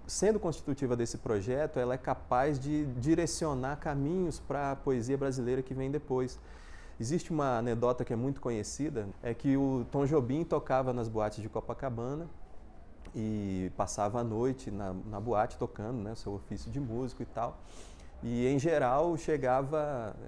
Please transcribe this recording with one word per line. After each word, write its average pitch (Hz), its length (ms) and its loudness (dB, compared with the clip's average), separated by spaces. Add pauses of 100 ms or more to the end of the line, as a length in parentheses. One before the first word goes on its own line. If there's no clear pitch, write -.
sendo 214 320 4
constitutiva 143 600 0
desse 117 200 0
projeto, 127 640 0
ela 123 140 2
é 135 40 -2
capaz 135 600 2
de 151 260 0 (100)
direcionar 147 840 2
caminhos 151 600 0
para 139 340 0
a 135 40 0
poesia 131 420 2
brasileira 131 440 2
que 131 120 -4
vem 135 160 -2
depois. 131 480 0 (640)
Existe 143 320 0
uma 139 280 4
anedota 120 440 2
que - 80 -2
é 120 60 0
muito 135 240 -2
conhecida, 120 680 -2 (160)
é 117 100 -2
que 139 220 2
o 135 360 2
Tom 139 140 2
Jobim 139 380 4
tocava 135 480 2
nas 120 160 0
boates 107 340 0
de 104 60 -6
Copacabana 123 800 -4 (840)
e 101 640 -2
passava 104 420 2
a 120 60 2
noite 120 460 0
na, 98 220 -4
na 101 280 -6
boate 113 360 2
tocando, 117 420 -4
né, 107 160 -4
seu - 180 -6
ofício 101 360 -8
de 117 100 -4
músico 123 420 -4
e 117 40 -4
tal. 117 320 -4 (640)
E, 120 260 2
em 139 120 4
geral, 147 560 4
chegava, 139 1000 0 (120)